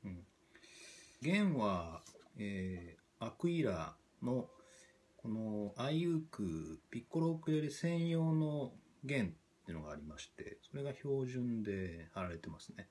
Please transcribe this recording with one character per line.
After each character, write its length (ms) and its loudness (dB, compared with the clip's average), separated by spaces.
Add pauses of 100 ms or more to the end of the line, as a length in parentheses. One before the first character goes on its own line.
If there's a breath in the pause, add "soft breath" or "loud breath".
う 40 -6
ん。 160 -8 (960 loud breath)
弦 340 4
は、 480 2 (360)
え 580 -4 (240)
ー、 40 -2
ア 80 -2
ク 180 2
イ 120 4
ラ 320 2 (280)
の、 260 0 (680 loud breath)
こ 120 -10
の 480 -2
ア 140 0
イ 160 2
ウ 120 4
ー 120 0
ク、 500 -2 (100)
ピ 100 -4
ッ 80 -16
コ 120 0
ロ 100 4
ウ 100 0
ク 100 -2
レ 100 4
レ 100 0
専 380 2
用 240 4
の 400 2 (320)
弦 240 2
っ 380 -14
て 60 -6
い 20 -4
う 40 -4
の 60 -6
が 80 -8
あ 40 -8
り 60 -10
ま 160 -12
し 140 -14
て、 260 -12 (120)
そ 60 -10
れ 60 -4
が 120 -2
標 320 0
準 360 0
で 520 -2
貼 80 0
ら 80 0
れ 80 -4
て 100 -8
ま 120 -10
す 100 -16
ね。 200 -12